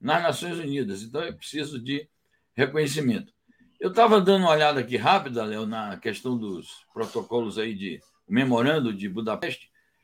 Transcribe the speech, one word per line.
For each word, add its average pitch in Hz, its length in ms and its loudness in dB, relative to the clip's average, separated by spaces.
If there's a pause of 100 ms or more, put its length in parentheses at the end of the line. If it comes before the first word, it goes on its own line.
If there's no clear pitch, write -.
nas 160 220 0
Nações 170 360 -2
Unidas. 135 440 -6
Então, 123 200 -8
é 170 100 -8
preciso 147 480 -10
de 139 280 -8 (460)
reconhecimento. 135 760 0 (480)
Eu 185 120 -2
tava 214 280 6
dando 190 220 6
uma 170 100 6
olhada 151 280 4
aqui 120 160 -4
rápida, 131 480 2
Léo, 107 220 -4
na 107 300 -6
questão 113 420 -4
dos 95 560 -10
protocolos 110 640 -4
aí 110 160 -4
de, 92 260 -8 (260)
o 92 60 -4
memorando 123 640 2
de 98 140 -6
Budapeste, 110 600 -6 (360)